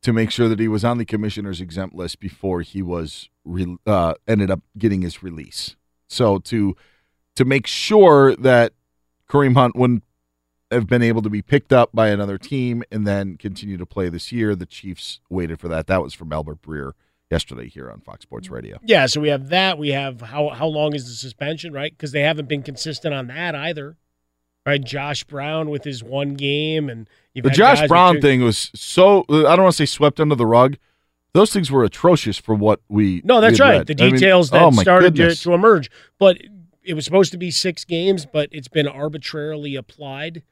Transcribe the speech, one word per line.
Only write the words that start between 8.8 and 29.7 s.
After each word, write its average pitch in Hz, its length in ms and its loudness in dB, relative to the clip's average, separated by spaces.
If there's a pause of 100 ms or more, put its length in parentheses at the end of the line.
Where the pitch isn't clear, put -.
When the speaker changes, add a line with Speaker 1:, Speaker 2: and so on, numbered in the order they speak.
Speaker 1:
Kareem 139 260 2
Hunt 123 220 2
wouldn't 123 260 0 (680)
have 117 160 -2
been 120 160 2
able 113 200 0
to 107 80 -4
be 104 100 -4
picked - 320 0
up 123 220 4
by 110 140 2
another 101 280 -4
team 123 540 -6
and 107 160 -4
then 98 300 -4
continue 101 400 -12
to 87 100 -12
play 95 220 -6
this 85 240 -12
year, 110 240 -2
the 87 100 -12
Chiefs - 540 -16 (100)
waited 85 300 -6
for 87 80 -12
that. 80 180 -6
That 95 160 -2
was 69 120 -10
from 78 180 -14
Albert 78 300 -10
Breer 71 300 -12 (380)
yesterday 62 380 -8
here 64 220 -20
on 52 100 -20
Fox - 220 -20
Sports - 280 -18
Radio. 55 340 -16
Speaker 2:
Yeah, 185 220 2
so 151 140 -4
we 151 80 -2
have 135 220 -4
that. 185 280 -2
We 147 120 -6
have 139 300 -6
how, 139 280 -6
how 131 180 -6
long 151 280 -4
is 131 120 -10
the 120 80 -18
suspension, 147 580 -12
right? 143 240 -10
'Cause 143 160 -12
they 147 100 -2
haven't 151 260 -2
been 143 140 -6
consistent 147 520 -8
on 131 140 -10
that 160 260 -8
either, 151 420 -10 (720)
right? 143 160 -2
Josh 139 420 -10
Brown 151 460 -8
with 147 140 -8
his 131 180 -10
one 139 320 -6
game, 147 560 -4
and 113 180 -16 (240)
you've 127 120 -10
Speaker 1:
The 139 60 4
Speaker 2:
had 131 60 2
Speaker 1:
Josh 233 200 8
Speaker 2:
guys 151 80 2
with 147 40 0
Speaker 1:
Brown 175 280 6
Speaker 2:
two 147 40 -2
Speaker 1:
thing 135 220 4
was 117 320 0
so, 190 560 4
I - 20 2
don't 156 280 6
wanna 185 120 6